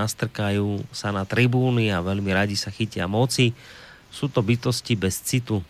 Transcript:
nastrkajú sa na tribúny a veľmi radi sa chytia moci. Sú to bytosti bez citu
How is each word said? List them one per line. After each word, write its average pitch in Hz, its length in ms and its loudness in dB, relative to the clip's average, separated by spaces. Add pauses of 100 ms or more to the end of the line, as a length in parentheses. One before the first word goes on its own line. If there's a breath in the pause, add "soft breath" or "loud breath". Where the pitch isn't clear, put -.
nastrkajú 104 880 -2
sa - 160 -4
na 98 160 -2
tribúny 123 640 2
a 87 160 0
veľmi 98 240 0
radi 101 240 2
sa 98 160 -4
chytia 98 400 -4
moci. 123 400 4 (640 loud breath)
Sú 143 160 -4
to - 80 0
bytosti 120 560 0
bez 95 240 0
citu 117 400 -2 (120)